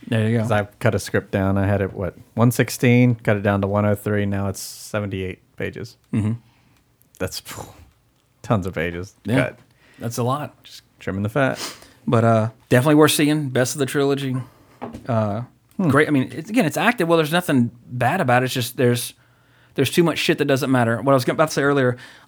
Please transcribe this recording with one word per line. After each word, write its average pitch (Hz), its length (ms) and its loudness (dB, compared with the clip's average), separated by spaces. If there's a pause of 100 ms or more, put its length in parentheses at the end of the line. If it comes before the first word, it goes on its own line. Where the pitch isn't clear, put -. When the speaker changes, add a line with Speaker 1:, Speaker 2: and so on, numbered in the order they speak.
Speaker 1:
There 110 200 0
you 117 80 0
go. 113 80 0
Speaker 2:
'Cause 113 80 -2
I've 104 260 -2
cut 107 160 0
a 98 60 -2
script - 320 -4
down. 98 260 0
I 98 80 2
had 98 140 2
it, 95 120 -2
what, 98 220 -8 (200)
one 120 180 4
sixteen, 123 640 2
cut 107 200 0
it 98 60 -6
down 101 200 2
to 98 40 0
one 104 180 0
oh 104 120 2
three. 104 280 -2
Now 98 220 -2
it's 95 140 -6
seventy-eight 95 800 -8 (160)
pages. - 400 -10 (180)
Speaker 1:
Mm-hmm. 107 200 -2 (840)
Speaker 2:
That's, - 220 -8
phew, - 240 -14 (800)
tons 98 240 -2
of 85 80 -8
pages. 85 500 -6
Speaker 1:
Yeah. 104 100 -2 (140)
Speaker 2:
Cut. - 100 -14 (400)
Speaker 1:
That's 117 200 -8
a 123 40 -2
lot. 131 400 -4
Speaker 2:
Just - 200 -20 (180)
trimming 98 240 -6
the 104 40 -4
fat. 135 300 0 (480)
Speaker 1:
But, 113 160 2
uh, 113 280 2 (180)
definitely 135 260 4
worth 151 160 6
seeing. 151 380 0
Best 127 260 -2
of 151 60 -8
the 131 60 0
trilogy. 139 500 -2 (720)
Uh, 110 340 -2 (340)
Speaker 2:
Hmm. 185 120 0
Speaker 1:
great. 139 180 4
I 151 60 -2
mean, 131 200 0
it's, 160 180 -12
again, 214 160 2
it's 143 100 -4
acted. 175 320 0
Well, 170 100 4
there's 151 140 0
nothing 143 400 0 (140)
bad 127 340 0
about 123 220 4
it. 127 40 0
It's 123 80 -6
just 123 220 -4
there's, 120 360 0 (640)
there's 135 160 0
too 175 140 4
much 160 160 0
shit - 180 0
that 147 60 -2
doesn't 135 260 0
matter. 117 320 2
What 139 100 2
I - 20 6
was 127 140 2
about 156 200 2
to - 40 -8
say 156 100 -2
earlier, 135 340 2 (320)